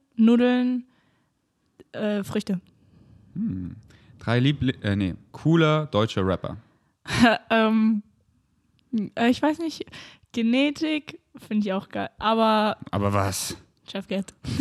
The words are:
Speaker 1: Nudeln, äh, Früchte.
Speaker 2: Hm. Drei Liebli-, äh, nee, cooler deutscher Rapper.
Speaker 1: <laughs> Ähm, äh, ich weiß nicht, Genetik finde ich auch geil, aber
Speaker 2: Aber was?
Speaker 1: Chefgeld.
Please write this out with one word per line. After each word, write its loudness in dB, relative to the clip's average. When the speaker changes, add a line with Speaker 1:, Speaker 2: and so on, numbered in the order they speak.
Speaker 1:
Nudeln, 2
äh, -4
Früchte. -4
Speaker 2:
Hm. -6
Drei 0
Liebli-, 2
äh, 0
nee, 0
cooler 2
deutscher 0
Rapper. -2
Speaker 1:
<laughs> 4
Ähm, 2
äh, 2
ich 0
weiß 0
nicht, -6
Genetik -2
finde -2
ich -2
auch -4
geil, -6
aber 2
Speaker 2:
Aber 0
was? -2
Speaker 1:
Chefgeld. -6